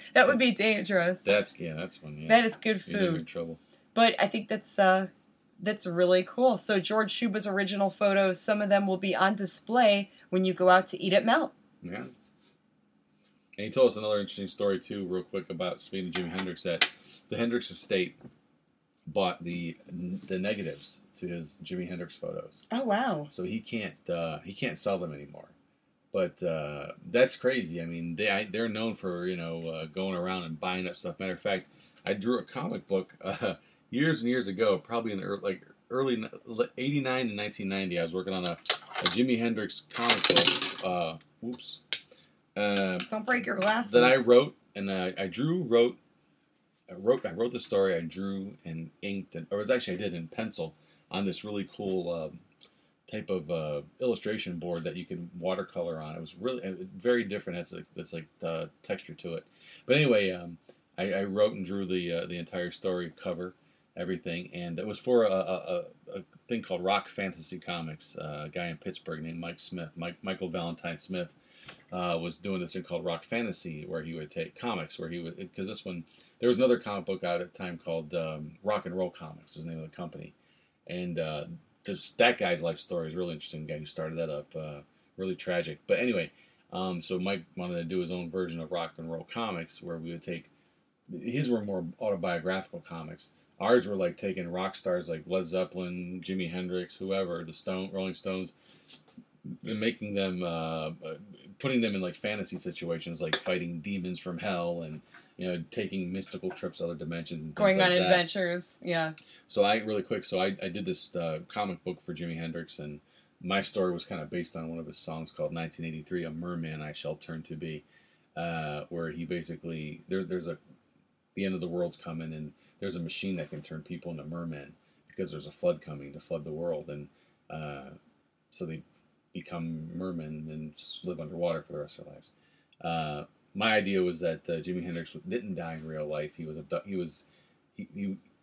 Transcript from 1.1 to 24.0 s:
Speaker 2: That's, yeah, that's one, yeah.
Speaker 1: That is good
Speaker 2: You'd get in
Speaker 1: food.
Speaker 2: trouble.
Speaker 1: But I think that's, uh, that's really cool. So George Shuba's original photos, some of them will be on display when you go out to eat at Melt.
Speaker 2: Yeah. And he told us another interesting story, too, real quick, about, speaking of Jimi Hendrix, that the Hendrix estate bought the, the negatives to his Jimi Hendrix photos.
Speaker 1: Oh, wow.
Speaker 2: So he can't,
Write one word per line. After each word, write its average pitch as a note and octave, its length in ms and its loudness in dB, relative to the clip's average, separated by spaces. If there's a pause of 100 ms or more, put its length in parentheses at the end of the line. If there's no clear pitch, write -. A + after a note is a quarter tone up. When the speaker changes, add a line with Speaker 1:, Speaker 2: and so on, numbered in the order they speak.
Speaker 2:
That's, G2+ 340 4
yeah, D#2+ 180 -6
that's F#2 280 -6
one, - 140 -10
yeah. D2+ 100 -8
Speaker 1:
That A#3 160 10
is A3 140 0
good G#3+ 280 0
Speaker 2:
You'd - 140 -8
get F#3+ 40 6
in E3+ 160 4
Speaker 1:
food. - 80 -10
Speaker 2:
trouble. E2 320 -6 (340)
Speaker 1:
But A3+ 280 8
I G3+ 60 6
think G3+ 220 -2
that's, - 280 -2
uh, F#3+ 300 8 (540)
that's G#3 260 -2
really F3+ 400 6
cool. B3 300 6
So G3+ 240 4
George G#3+ 320 4
Shuba's G#3 340 0
original G3 420 2
photos, G3 520 6
some G#3+ 200 4
of G#3 60 2
them G3 180 8
will F#3 120 4
be F#3 180 2
on G3 200 6
display G3+ 760 4 (180)
when F#3 140 4
you F#3 100 4
go F3+ 140 6
out F#3 200 10
to - 140 -6
eat F#3 120 4
at G3 100 8
Melt. C4 300 4 (280)
Speaker 2:
Yeah. A#2 220 -8 (1500)
And G2+ 100 -6
he A2 40 -4
told B2+ 220 8
us G#2 60 -6
another G#2+ 220 2
interesting G2 280 -4
story, G2 320 2
too, G2+ 260 -4
real F2+ 180 -2
quick, - 280 -6
about, F2 280 -2
speaking F#2+ 300 -6
of D#2+ 60 -8
Jimi F2 200 -2
Hendrix, F#2 280 -4
that E2+ 260 4 (400)
the G#2+ 80 -4
Hendrix A#2 320 0
estate F#2+ 460 0 (880)
bought F2 380 0
the, F2 340 -6 (500)
the F#2 120 -2
negatives F#2+ 600 -4 (180)
to - 100 -8
his - 360 -8
Jimi F3+ 240 -6
Hendrix F2 280 -8
photos. - 460 -8 (100)
Speaker 1:
Oh, B3 120 -2
wow. G#3 460 0
Speaker 2:
So - 140 -8
he G2 160 -4
can't, G#2 500 -8